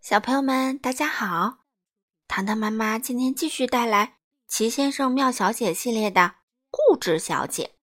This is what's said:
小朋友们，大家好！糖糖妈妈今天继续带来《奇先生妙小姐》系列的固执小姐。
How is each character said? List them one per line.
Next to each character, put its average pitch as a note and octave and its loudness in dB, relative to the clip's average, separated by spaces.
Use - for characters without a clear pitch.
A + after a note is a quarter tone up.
小 G#3 4
朋 A#3 -2
友 C#4 2
们， C4 0
大 B3+ -4
家 D4 -2
好！ G3 -2
糖 - -4
糖 G#3+ -2
妈 G#3+ -2
妈 A3 -2
今 B3 -4
天 B3+ 0
继 D#4 -4
续 C4+ -2
带 B3 0
来 G#3+ 2
《奇 - 0
先 C#4 0
生 C4+ 0
妙 B3+ 2
小 G#3+ 0
姐》 A3+ -2
系 - -4
列 A3 0
的 F#3 2
固 C5 6
执 E3 0
小 C#3+ -2
姐。 - -8